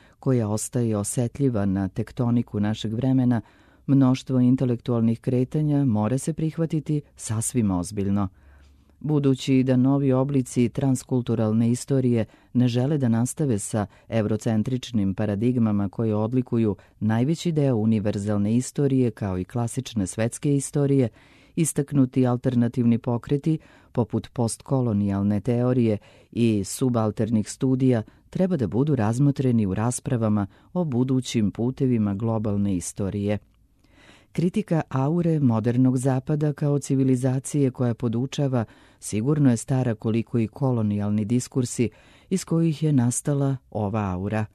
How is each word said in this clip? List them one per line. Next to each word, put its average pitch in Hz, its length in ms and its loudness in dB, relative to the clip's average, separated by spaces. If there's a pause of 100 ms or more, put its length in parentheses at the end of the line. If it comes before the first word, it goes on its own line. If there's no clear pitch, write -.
(180)
koja 120 300 0
ostaje 110 480 -2
osetljiva 117 680 -2
na 95 240 0
tektoniku 117 720 -2
našeg 107 340 -4
vremena, 123 460 2 (460)
mnoštvo 131 540 4
intelektualnih 123 800 2
kretanja 143 640 0
mora 110 340 2
se 165 140 -4
prihvatiti 156 720 -2 (140)
sasvim 110 540 -2
ozbiljno. 98 580 -2 (720)
Budući 139 600 2
da 127 140 2
novi 135 360 4
oblici 131 560 0
transkulturalne 117 1000 0
istorije 123 540 0 (280)
ne 123 160 4
žele 127 300 0
da 131 100 0
nastave 117 500 0
sa 104 280 -4 (220)
evrocentričnim 110 1080 -2
paradigmama 107 720 0
koje 110 260 -2
odlikuju 113 600 0 (240)
najveći 127 520 0
deo 139 240 2
univerzalne 104 800 0
istorije 131 540 0
kao 95 280 -4
i 90 60 -4
klasične 117 600 -4
svetske 120 500 -2
istorije, 139 520 0 (480)
istaknuti 139 720 0
alternativni 120 720 2
pokreti, 139 600 -2 (340)
poput 113 400 -2
postkolonijalne 104 1080 0
teorije 120 580 0 (340)
i 110 320 2
subalternih 110 840 0
studija, 131 520 0 (280)
treba 185 260 0
da 123 100 0
budu 135 300 0
razmotreni 120 720 2
u 92 80 -2
raspravama 107 720 0 (260)
o 180 120 -2
budućim 123 680 0
putevima 117 640 0
globalne 104 600 -2
istorije. 101 640 -4 (920)
Kritika 175 560 0
aure 160 520 0
modernog 123 580 2
zapada 139 540 0
kao 143 260 -2
civilizacije 135 920 0
koja 120 240 -2
podučava 123 720 -2 (360)
sigurno 135 500 0
je 117 60 4
stara 127 380 -2
koliko 117 440 -2
i 110 100 0
kolonijalni 107 760 -2
diskursi 123 640 -2 (380)
iz 190 160 -2
kojih 165 380 0
je 156 100 2
nastala 139 640 0 (140)
ova 104 420 -4
aura. 104 420 -4